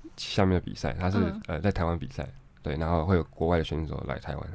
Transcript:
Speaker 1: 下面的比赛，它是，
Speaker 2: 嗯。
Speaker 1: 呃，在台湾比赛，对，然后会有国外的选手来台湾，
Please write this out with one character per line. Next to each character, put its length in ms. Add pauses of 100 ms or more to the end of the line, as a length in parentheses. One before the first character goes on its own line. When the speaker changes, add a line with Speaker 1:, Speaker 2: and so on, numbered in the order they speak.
(160)
Speaker 1:
下 300
面 100
的 60
比 120
赛， 240
它 140
是， 60
Speaker 2:
嗯。 300
Speaker 1:
呃， 120
在 120
台 120
湾 160
比 80
赛， 180 (360)
对， 160
然 120
后 160
会 120
有 80
国 240
外 80
的 60
选 220
手 220
来 100
台 180
湾， 200